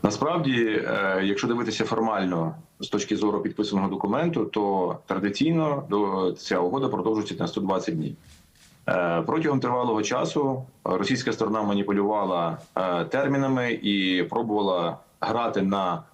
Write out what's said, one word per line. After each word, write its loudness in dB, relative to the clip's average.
Насправді, 2
е, 0
якщо 0
дивитися 0
формально 0
з -10
точки -2
зору 0
підписаного -2
документу, 0
то 0
традиційно 0
до-, 2
ця -2
угода 0
продовжується -2
на -2
сто -4
двадцять -2
днів. -4
Е, 2
протягом 2
тривалого 0
часу 0
російська 0
сторона 0
маніпулювала, 0
е, 0
термінами 0
і 2
пробувала 0
грати 0
на 0